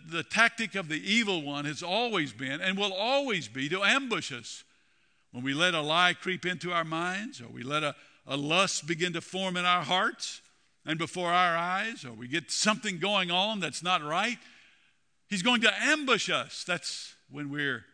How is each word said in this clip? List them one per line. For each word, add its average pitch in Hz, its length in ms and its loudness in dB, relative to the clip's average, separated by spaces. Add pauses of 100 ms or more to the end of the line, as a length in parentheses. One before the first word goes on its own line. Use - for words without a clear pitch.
the 160 140 -4
tactic 220 540 2
of 185 120 -4
the 156 120 -2
evil 196 420 2
one 143 220 -4
has 147 180 -6
always 185 500 0
been 135 280 -6
and 190 180 0
will 202 140 0
always 220 560 0
be 131 220 -4
to 190 120 0
ambush 226 480 2
us. 120 320 -12 (680)
When 123 100 -8
we 135 100 0
let 170 220 2
a 160 60 2
lie 170 340 4
creep 180 320 -4
into 180 240 -4
our 170 140 0
minds, 175 560 -6
or 117 80 -16
we 120 160 -10
let 147 180 -2
a, 147 140 -2 (320)
a 131 80 -2
lust 156 500 0
begin 170 280 -2
to 170 60 -4
form 185 360 -4
in 180 80 0
our 180 180 4
hearts 190 580 0 (440)
and 156 160 -2
before 170 320 -2
our 175 240 6
eyes, 190 480 -2
or 123 80 -12
we 113 160 -12
get 156 240 -2
something 202 460 0
going 185 340 2
on 202 260 0
that's 156 240 -4
not 175 220 2
right, 190 340 0 (880)
he's 202 140 -2
going 240 200 4
to 208 200 4
ambush 262 480 2
us. 139 340 -2
That's - 480 -6 (160)
when 143 220 -8
we're 139 440 -2